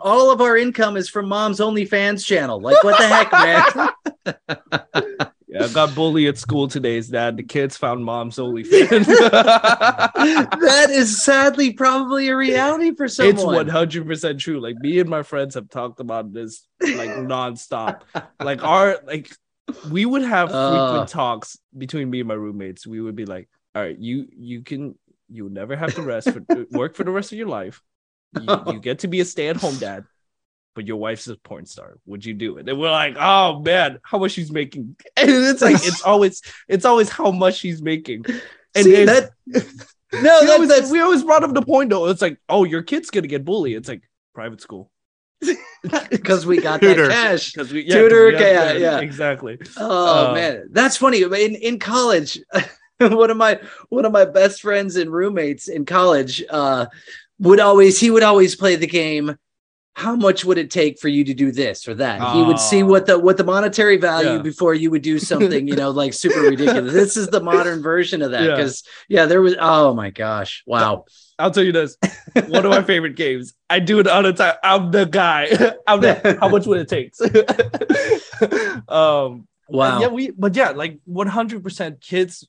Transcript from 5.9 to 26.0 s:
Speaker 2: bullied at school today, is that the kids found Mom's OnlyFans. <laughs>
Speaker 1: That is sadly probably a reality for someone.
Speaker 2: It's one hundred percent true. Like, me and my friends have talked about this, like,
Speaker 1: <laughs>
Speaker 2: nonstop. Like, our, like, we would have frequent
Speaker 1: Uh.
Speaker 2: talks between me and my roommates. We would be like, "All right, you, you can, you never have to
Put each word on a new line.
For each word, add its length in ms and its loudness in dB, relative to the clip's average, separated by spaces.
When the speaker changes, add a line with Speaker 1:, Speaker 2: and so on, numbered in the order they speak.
Speaker 2:
bullied 320 0
at 100 -4
school 300 -4
today, 300 -4
is 140 -10
that 260 -4
the 60 -12
kids 340 -6
found 260 -6
Mom's 340 -8
OnlyFans. 680 2
<laughs> 800 4
Speaker 1:
That 240 6
is 340 0
sadly 500 2
probably 560 -2
a 60 -2
reality 600 -2
for 120 -6
someone. 280 2
Speaker 2:
It's 80 -4
one 240 0
hundred 380 -2
percent 340 -6
true. 200 -6
Like, 180 -10
me 220 -2
and 100 0
my 140 -6
friends 320 -8
have 140 -14
talked 320 -12
about 320 -10
this, 340 -16
like, 280 -4
Speaker 1:
<laughs> 220 -10
Speaker 2:
nonstop. 720 -8
Like, 240 -8
our, 420 2
like, 260 -14
we 160 -2
would 180 -2
have 260 -2
frequent 540 -2
Speaker 1:
Uh. 20 -6
Speaker 2:
talks 520 -8
between 320 -10
me 100 -8
and 80 -8
my 60 -8
roommates. 520 -12
We 140 -14
would 160 -12
be 100 -12
like, 220 -16
"All 60 -8
right, 160 -10
you, 380 -10
you 260 -16
can, 340 -14
you 200 -16
never 280 -12
have 180 -6
to 60 -12